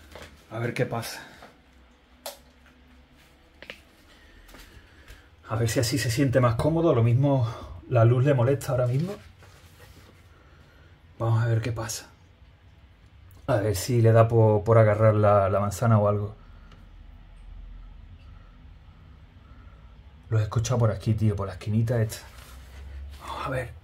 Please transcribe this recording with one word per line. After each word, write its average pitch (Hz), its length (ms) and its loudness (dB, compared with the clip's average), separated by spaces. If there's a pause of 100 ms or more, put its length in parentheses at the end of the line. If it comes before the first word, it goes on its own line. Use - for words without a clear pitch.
(520)
A 117 80 -10
ver 117 140 -4
qué 127 120 -2
pasa. 113 360 -10 (4000)
A 113 80 -8
ver 113 140 -2
si 139 100 -2
así 123 200 -2
se 123 100 -4
siente 135 300 0
más 120 160 2
cómodo. 160 400 2
Lo 117 80 2
mismo 123 440 2 (420)
la 117 140 4
luz 123 200 4
le 143 100 4
molesta 120 380 0
ahora 120 160 -2
mismo. 156 260 -4 (2000)
Vamos 113 240 0
a 117 40 0
ver 113 140 0
qué 120 100 -6
pasa. 113 360 -10 (1400)
A 127 100 0
ver 107 180 -2
si 120 260 0
le 113 100 6
da 113 160 6
po-, 110 360 4
por 113 160 4
agarrar 107 340 4
la, 104 360 4
la 98 100 0
manzana 104 400 2
o 104 80 2
algo. 104 280 -2 (4000)
Lo 113 100 0
he 107 40 0
escuchado 117 360 -2
por 113 120 2
aquí, 104 220 -4
tío, 110 220 0
por 95 120 -6
la 95 60 -12
esquinita 113 480 -2
esta. - 240 -6 (960)
Vamos - 240 -12
a 139 60 -8
ver 127 220 -8 (100)